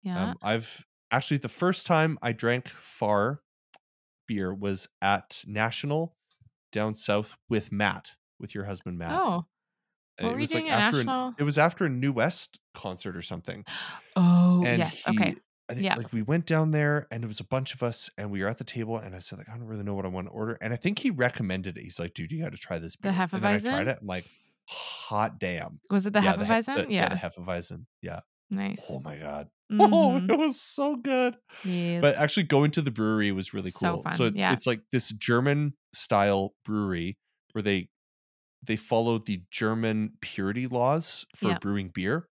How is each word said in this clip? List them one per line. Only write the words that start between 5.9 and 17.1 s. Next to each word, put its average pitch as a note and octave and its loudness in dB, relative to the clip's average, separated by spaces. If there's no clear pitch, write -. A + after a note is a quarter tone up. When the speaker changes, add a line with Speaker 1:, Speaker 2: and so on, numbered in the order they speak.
Speaker 2:
down G#2+ -2
south G#2 0
with G#2+ 0
Matt, G2+ -2
with - -12
your G2 -6
husband, F2+ -8
Matt. E2 -6
Speaker 1:
Oh. G#3 0
Speaker 2:
And - 6
Speaker 1:
What A3+ 4
Speaker 2:
it A#3+ 0
Speaker 1:
were B3+ -2
you D4 2
Speaker 2:
was, D#4 0
like, E4 2
Speaker 1:
doing D#4+ -2
at D4 6
Speaker 2:
after G#3 6
an, - 4
Speaker 1:
National? B3+ -2
Speaker 2:
it D3 4
was D3 4
after E3+ 6
a D#3 2
New C3 2
West B2 0
concert F#2 -8
or F2 -8
something. F2+ -8
Speaker 1:
<gasps> - -8
Oh, F3 8
Speaker 2:
And A#2+ 4
Speaker 1:
yes. - 0
Speaker 2:
he, - 0
Speaker 1:
Okay. - 2
Speaker 2:
I A2+ -4
think, F#3+ -2
Speaker 1:
Yeah. F#3 0
Speaker 2:
like, A#2+ -8
we A2+ 0
went E3 0
down D#3 2
there D3 0